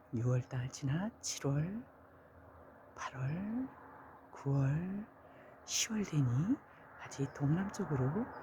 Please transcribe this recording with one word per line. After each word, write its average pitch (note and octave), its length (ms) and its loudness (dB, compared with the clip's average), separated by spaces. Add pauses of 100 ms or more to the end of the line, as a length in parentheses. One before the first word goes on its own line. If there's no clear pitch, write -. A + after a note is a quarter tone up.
(140)
유월 B2 280 2
달 B2+ 280 -4
지나 D#3+ 400 -2 (100)
칠월, D#3 600 -2 (1120)
팔월, G3 720 -2 (640)
구월, D3+ 760 2 (580)
시월 - 400 0
되니 D3+ 520 4 (460)
아직 - 320 -4
동남쪽으로 D#3 880 2 (180)